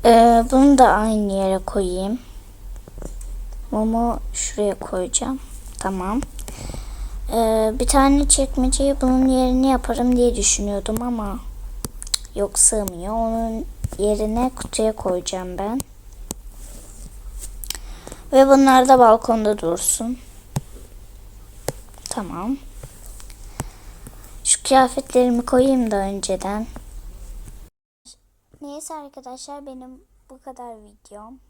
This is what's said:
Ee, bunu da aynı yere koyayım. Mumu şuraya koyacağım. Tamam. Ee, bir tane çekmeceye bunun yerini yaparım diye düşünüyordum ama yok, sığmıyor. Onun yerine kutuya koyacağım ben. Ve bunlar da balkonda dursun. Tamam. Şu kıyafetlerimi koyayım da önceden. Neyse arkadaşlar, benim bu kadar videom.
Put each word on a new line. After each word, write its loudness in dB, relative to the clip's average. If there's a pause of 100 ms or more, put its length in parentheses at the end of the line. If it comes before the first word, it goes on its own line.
Ee, 8
bunu 8
da 10
aynı 2
yere 0
koyayım. -4 (1500)
Mumu 0 (140)
şuraya -4
koyacağım. -4 (400)
Tamam. -4 (1120)
Ee, 2
bir 0
tane 4
çekmeceye 0
bunun 4
yerini 2
yaparım 2
diye 4
düşünüyordum -2
ama -6 (960)
yok, -4
sığmıyor. -2
Onun -4 (320)
yerine -2
kutuya -2
koyacağım -6
ben. -4 (2500)
Ve 8
bunlar 8
da 8
balkonda 6
dursun. -4 (1900)
Tamam. -6 (1900)
Şu 0
kıyafetlerimi 2
koyayım 2
da 0
önceden. -4 (1900)
Neyse -14
arkadaşlar, -16
benim -18 (280)
bu -20
kadar -16
videom. -20 (100)